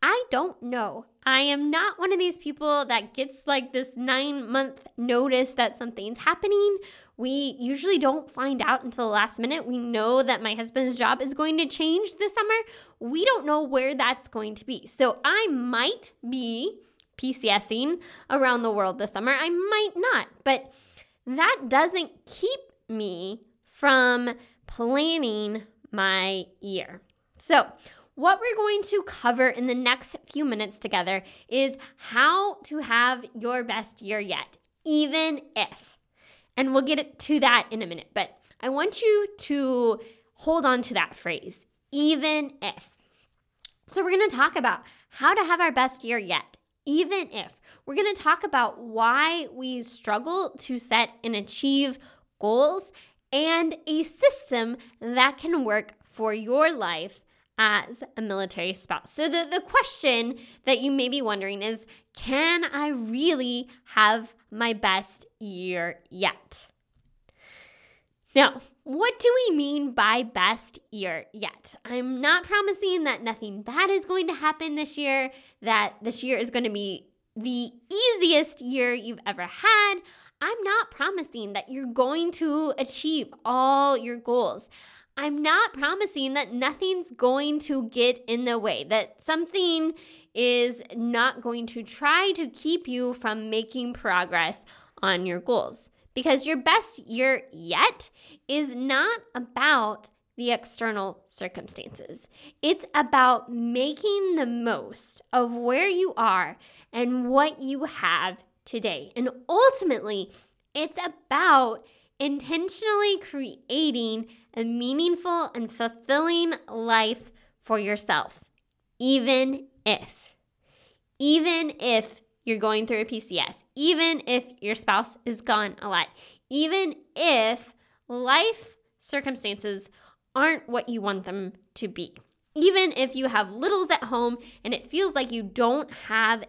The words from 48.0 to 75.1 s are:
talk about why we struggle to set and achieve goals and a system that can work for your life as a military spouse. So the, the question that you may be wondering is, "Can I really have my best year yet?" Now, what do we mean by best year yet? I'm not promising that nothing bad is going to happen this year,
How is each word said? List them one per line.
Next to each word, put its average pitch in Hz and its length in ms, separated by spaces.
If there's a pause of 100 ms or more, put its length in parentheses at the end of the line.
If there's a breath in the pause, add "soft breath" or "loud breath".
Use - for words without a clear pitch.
talk 339 300
about 247 340
why 247 720
we 254 320
struggle 254 680 (100)
to 247 180
set - 460
and 226 100
achieve 269 640 (400 loud breath)
goals 285 540 (400 soft breath)
and 320 440 (120)
a 311 160
system 247 720 (240 loud breath)
that 254 360
can 320 280
work 214 300 (140)
for 220 240
your 247 380
life 185 540 (340)
as 220 460 (120)
a 220 60
military 190 500
spouse. - 380
So 302 180
the, 330 220
the 359 180
question 254 680 (260 loud breath)
that 254 160
you 277 120
may 269 160
be 277 120
wondering 202 420
is, 220 240 (280 loud breath)
"Can 330 500
I 294 240
really 254 800 (180 loud breath)
have 220 460 (160)
my 226 260
best 196 520 (140)
year 180 680
yet?" - 600 (1700 soft breath)
Now, 269 240 (240)
what 427 340
do 480 160 (140)
we 339 80
mean 285 340
by 233 320
best 220 560 (140)
year 180 400
yet? - 420 (100)
I'm 247 360
not 330 240
promising 392 600
that 240 200
nothing 214 380
bad 320 280
is 392 160
going 359 220
to 349 60
happen 302 420
this 294 200
year, 269 360 (300 loud breath)